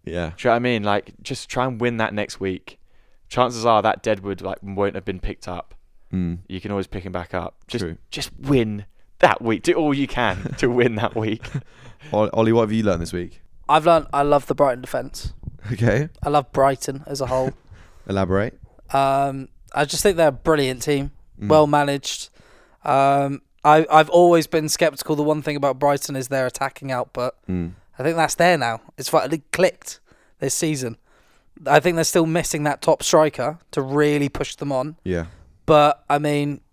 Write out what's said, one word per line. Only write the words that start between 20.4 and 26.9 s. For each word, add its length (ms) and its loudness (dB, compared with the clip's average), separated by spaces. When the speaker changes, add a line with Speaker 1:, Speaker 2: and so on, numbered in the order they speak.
Speaker 3:
team, 260 -2
Speaker 1:
Mm. 60 -6
Speaker 3:
well 180 6
managed. 640 -2
Um, 560 2
I, 240 6
I've 220 6
always 340 6
been 240 -2
sceptical. 460 -2
The 80 -2
one 180 0
thing 140 -4
about 240 -2
Brighton 360 0
is 120 -6
their 180 -2
attacking 460 -6